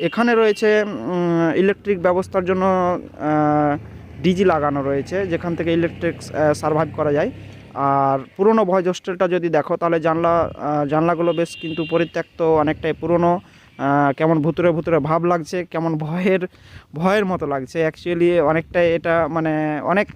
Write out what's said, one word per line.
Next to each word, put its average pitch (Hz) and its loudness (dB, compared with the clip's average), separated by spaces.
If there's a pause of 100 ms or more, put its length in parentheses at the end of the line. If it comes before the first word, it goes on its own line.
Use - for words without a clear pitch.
এখানে 226 0
রয়েছে, 214 2
উম, 170 0
ইলেকট্রিক 190 0
ব্যবস্থার 185 0
জন্য, 185 0
আহ, 151 0 (440)
ডিজি 185 2
লাগানো 147 2
রয়েছে, 139 -2
যেখান 170 -4
থেকে 170 -2
ইলেকট্রিক, 170 -2
আহ, - 0
সারভাইভ 156 0
করা 151 0
যায়। 170 0 (440)
আর 139 2 (180)
পুরনো 220 4
বয়েজ 180 0
হোস্টেলটা 185 -2
যদি 170 0
দেখো, 160 0
তাহলে 170 0
জানলা, 165 2
আহ, 147 -2
জানলাগুলো 165 2
বেশ 165 -4
কিন্তু 165 -6
পরিত্যক্ত, 165 -4
অনেকটাই 156 0
পুরনো, 175 0 (380)
আহ, 143 2
কেমন 160 2
ভুতুড়ে 165 2
ভুতুড়ে 165 0
ভাব 156 0
লাগছে, 175 -2
কেমন 165 -4
ভয়ের, 180 0 (460)
ভয়ের 190 2
মতো 175 -2
লাগছে। 143 -2
Actually 175 2
অনেকটাই 165 2
এটা 165 0
মানে 156 -2
অনেক 196 0